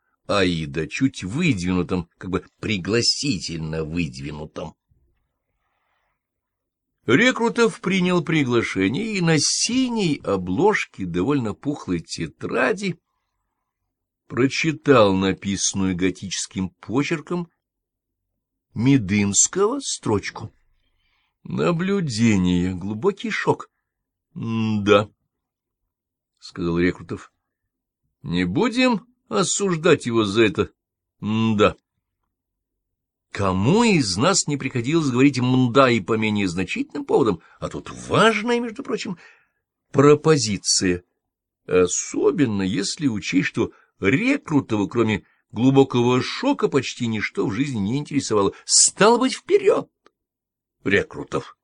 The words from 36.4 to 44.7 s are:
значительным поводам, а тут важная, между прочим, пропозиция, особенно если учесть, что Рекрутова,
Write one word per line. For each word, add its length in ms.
значительным 560
поводам, 360
а 80
тут 220
важная, 720
между 220
прочим, 360
пропозиция, 1120
особенно 960
если 460
учесть, 400
что 240
Рекрутова, 880